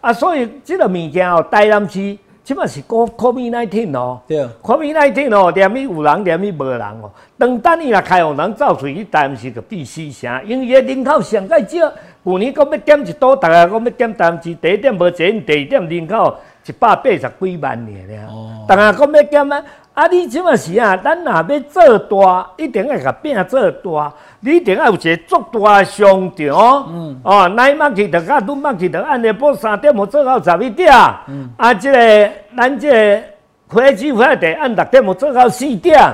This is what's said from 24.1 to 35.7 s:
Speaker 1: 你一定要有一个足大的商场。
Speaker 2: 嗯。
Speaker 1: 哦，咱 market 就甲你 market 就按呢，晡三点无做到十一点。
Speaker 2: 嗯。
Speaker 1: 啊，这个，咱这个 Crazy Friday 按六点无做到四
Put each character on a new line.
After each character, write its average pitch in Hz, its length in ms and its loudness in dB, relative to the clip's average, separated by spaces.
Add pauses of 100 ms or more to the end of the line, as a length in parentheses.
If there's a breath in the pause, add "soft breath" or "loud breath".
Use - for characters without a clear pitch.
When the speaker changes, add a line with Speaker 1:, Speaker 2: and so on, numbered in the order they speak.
Speaker 1:
你 294 160 0
一 - 20 4
定 214 160 0
要 302 100 -2
有 226 80 4
一 170 40 -2
个 165 200 -2 (100)
足 320 240 -2
大 208 280 4
的 190 60 4
商 190 500 2
场。 202 560 2
Speaker 2:
嗯。 156 320 -12
Speaker 1:
哦， 190 340 4
咱 277 180 4
market 208 360 -2
就 170 80 2
甲 214 180 0
你 202 80 -2
market 262 460 -4
就 160 80 -6
按 262 200 -4
呢， 220 140 0
晡 269 220 0
三 254 240 -4
点 294 160 4
无 202 100 -2
做 285 180 0
到 254 160 2
十 170 240 0
一 262 60 -4
点。 302 240 4 (340)
Speaker 2:
嗯。 135 300 -14
Speaker 1:
啊， 233 160 4
这 233 180 -2
个， 220 400 6 (240)
咱 247 240 -2
这 285 120 0
个 214 320 4 (580)
Crazy 269 320 2
Friday 214 460 2
按 262 160 -4
六 175 100 0
点 254 180 4
无 185 120 -2
做 277 180 -4
到 247 160 4
四 254 280 -4